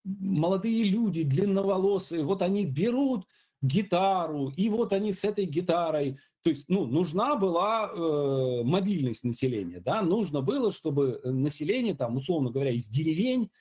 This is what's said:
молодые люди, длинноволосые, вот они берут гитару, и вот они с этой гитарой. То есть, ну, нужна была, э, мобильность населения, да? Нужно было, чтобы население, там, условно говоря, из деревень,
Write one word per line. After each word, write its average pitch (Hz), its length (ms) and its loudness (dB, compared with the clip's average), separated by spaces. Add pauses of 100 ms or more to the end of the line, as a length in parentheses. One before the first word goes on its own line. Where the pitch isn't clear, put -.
молодые 190 800 0
люди, 190 380 0
длинноволосые, 190 1000 2
вот 185 200 0
они 196 220 0
берут 233 640 0 (360)
гитару, 170 920 0
и 208 120 2
вот 214 240 0
они 202 200 0
с 190 120 -4
этой 208 200 0
гитарой. 156 720 0 (260)
То 165 80 4
есть, 139 180 -4
ну, 180 180 2
нужна 180 500 0
была, 196 560 0
э, 139 720 0
мобильность 165 600 0
населения, 107 560 -2
да? 175 220 0
Нужно 180 380 0
было, 233 320 0
чтобы 139 520 0
население, 151 680 0
там, 123 220 -2
условно 135 340 -2
говоря, 135 200 0
из 117 180 -4
деревень, 175 720 0